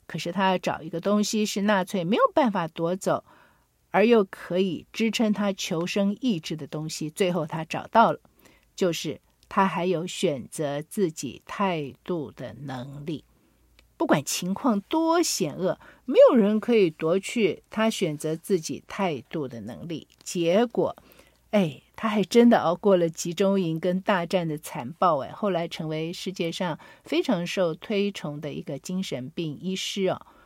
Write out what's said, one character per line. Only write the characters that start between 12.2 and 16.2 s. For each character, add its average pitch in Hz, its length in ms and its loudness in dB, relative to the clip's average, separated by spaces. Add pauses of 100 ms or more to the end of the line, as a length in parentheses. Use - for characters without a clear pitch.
的 127 220 -14
能 139 500 -12
力。 151 180 -8 (760)
不 330 80 0
管 156 180 2
情 180 300 -4
况 214 260 0
多 330 420 2
险 160 320 -2
恶， 165 240 -2 (280)
没 277 100 0 (140)